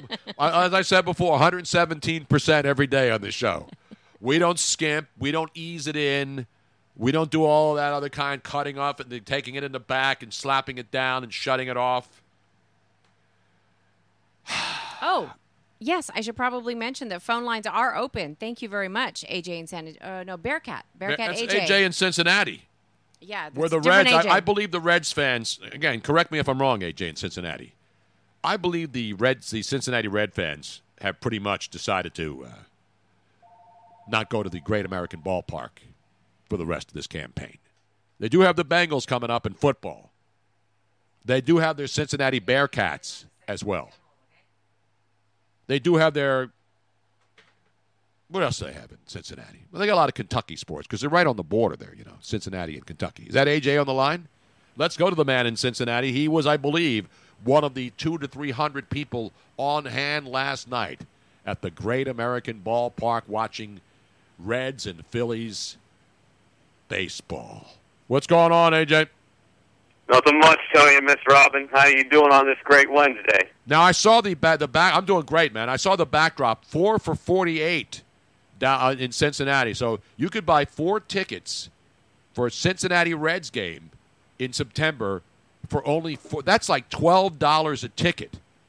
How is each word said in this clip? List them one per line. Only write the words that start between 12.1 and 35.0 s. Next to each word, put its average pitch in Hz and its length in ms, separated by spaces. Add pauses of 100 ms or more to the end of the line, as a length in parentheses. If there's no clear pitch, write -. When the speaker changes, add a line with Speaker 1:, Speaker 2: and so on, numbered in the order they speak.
Speaker 2:
<sighs> - 300 (260)
Speaker 1:
Oh, 277 300 (500)
yes, 320 320
I 220 60
should 220 160
probably 247 380
mention 233 340
that 180 140
phone 233 220
lines 220 220
are 220 300
open. 202 420
Thank 233 220
you 226 80
very 196 200
much, 233 400
A 180 120
J 170 180
and 165 100
San, 160 340
uh, 185 220
no, 185 120
Bearcat. 226 480 (100)
Bearcat 202 360
Speaker 2:
That's 214 100
Speaker 1:
A 233 60
J. 196 180
Speaker 2:
A - 20
J 196 180
in 185 80
Cincinnati. 175 720 (560)
Speaker 1:
Yeah, 180 320
Speaker 2:
Where 156 140
Speaker 1:
that's - 20
Speaker 2:
the 160 100
Speaker 1:
different 185 260
Speaker 2:
Reds, 247 100
I, - 40
Speaker 1:
A - 40
J. 208 40
Speaker 2:
I 185 120
believe 202 300
the 175 100
Reds 170 300
fans, 127 480 (140)
again, 135 300
correct 165 280
me 156 80
if 139 100
I'm 131 120
wrong, 127 220
A 85 100
J 90 160
in 78 80
Cincinnati. 82 560 (720)
I 190 140
believe 170 340
the 113 220
Reds, 120 360
the 110 120
Cincinnati 123 440
Red 104 280
fans 76 480 (180)
have 98 200
pretty 113 180
much 98 320
decided 90 440
to, 71 300
uh, 60 100 (1500)
not 110 220
go 110 140
to 95 80
the 87 100
Great 104 240
American 90 380